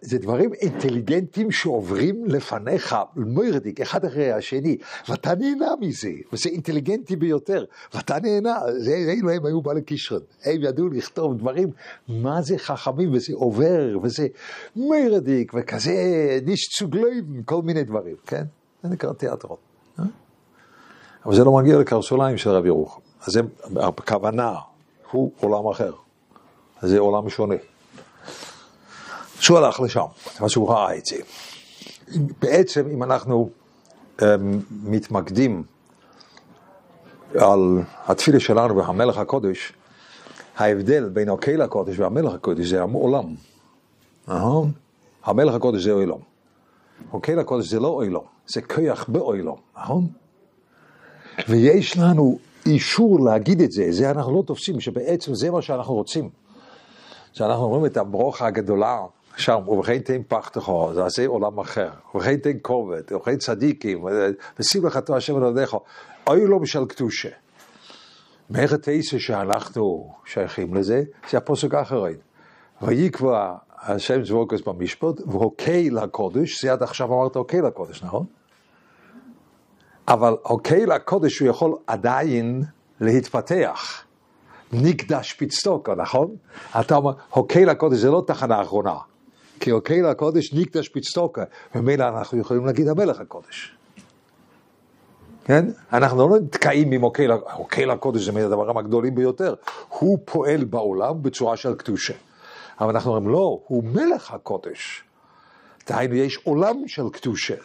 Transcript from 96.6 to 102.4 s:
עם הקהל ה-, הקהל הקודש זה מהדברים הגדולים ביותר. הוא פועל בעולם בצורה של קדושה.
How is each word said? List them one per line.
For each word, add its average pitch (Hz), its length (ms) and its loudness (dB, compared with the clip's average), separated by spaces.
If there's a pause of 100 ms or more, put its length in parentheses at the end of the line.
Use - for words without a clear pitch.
עם 127 120 2
הקהל 120 260 2
ה-, - 340 -2
הקהל 135 260 -2
הקודש 120 320 -2
זה 95 100 -2
מהדברים 104 440 0
הגדולים 117 380 0
ביותר. 127 400 0 (340)
הוא 185 360 2
פועל 147 400 0
בעולם 113 580 -2
בצורה 127 340 -2
של 120 180 -4
קדושה. - 400 -6 (640)